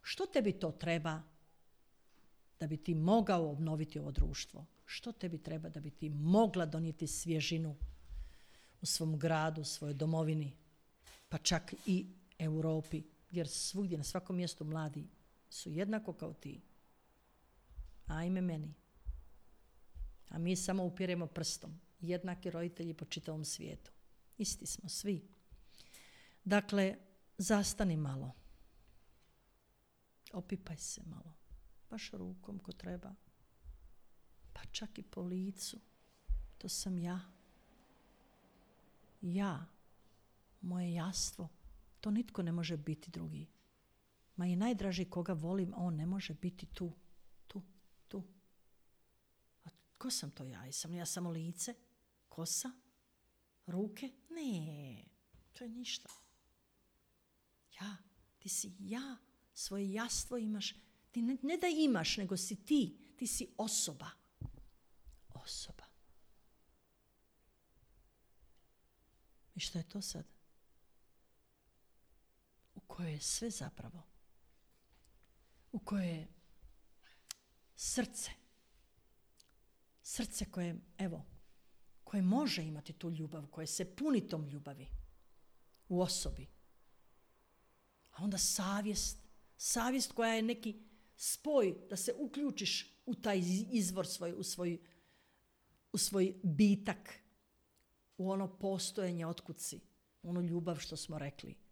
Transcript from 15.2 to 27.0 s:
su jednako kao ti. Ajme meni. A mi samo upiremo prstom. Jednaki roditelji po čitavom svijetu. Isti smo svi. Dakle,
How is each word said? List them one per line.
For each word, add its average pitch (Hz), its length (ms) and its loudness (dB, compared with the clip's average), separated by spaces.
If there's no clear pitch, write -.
su - 220 -8
jednako 196 420 0
kao 160 200 -8
ti. 147 280 -12
Ajme 175 340 0
meni. 156 340 -2
A 160 100 -6
mi 175 180 4
samo 185 280 2
upiremo 180 420 0
prstom. - 540 -4
Jednaki 175 500 -2
roditelji 170 440 -4
po - 100 -8
čitavom 156 400 -4
svijetu. - 460 -6
Isti - 280 -2
smo - 220 -6
svi. 196 400 -2
Dakle, 202 520 6